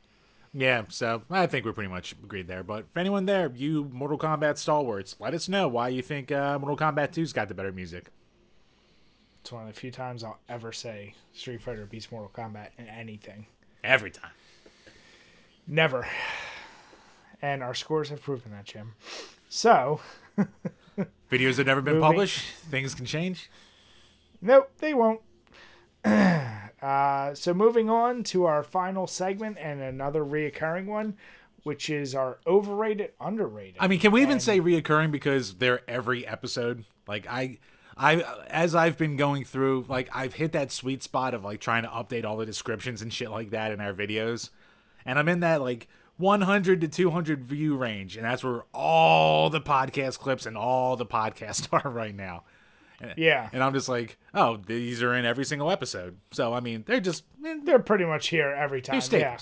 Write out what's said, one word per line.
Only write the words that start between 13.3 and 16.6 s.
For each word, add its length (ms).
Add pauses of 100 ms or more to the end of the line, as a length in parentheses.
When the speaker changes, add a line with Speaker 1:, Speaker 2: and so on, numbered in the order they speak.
Speaker 1:
Every 260
time. 200 (1400)
Speaker 2:
Never. 400 (1400)